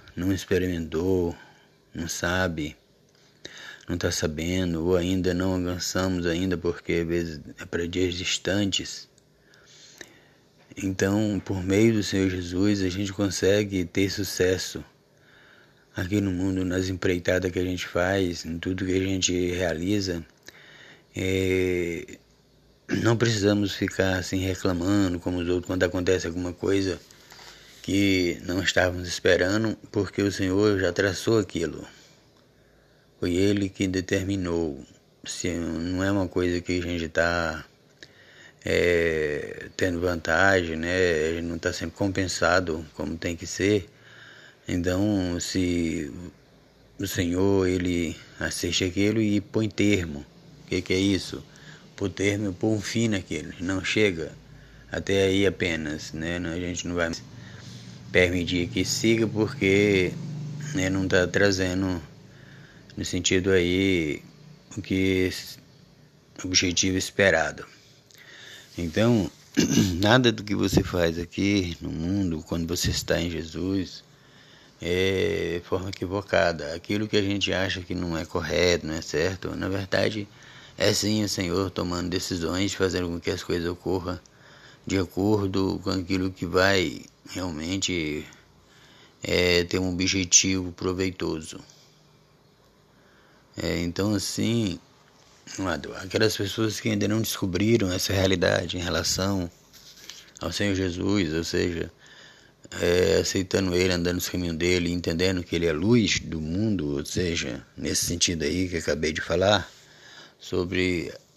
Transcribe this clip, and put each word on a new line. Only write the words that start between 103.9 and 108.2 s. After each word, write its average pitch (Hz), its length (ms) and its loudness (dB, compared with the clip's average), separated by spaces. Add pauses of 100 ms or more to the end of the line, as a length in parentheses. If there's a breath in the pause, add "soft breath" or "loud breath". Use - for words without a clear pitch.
andando 87 240 0
nos 87 120 -4
caminhos 87 280 -4
dele, 87 340 2
entendendo 87 520 0
que - 140 -6
ele 85 100 2
é 80 60 2
luz 101 480 4
do 80 200 -6
mundo, 80 560 -2
ou 71 80 -4
seja, 76 600 -4 (120)
nesse - 300 -2
sentido 85 380 -2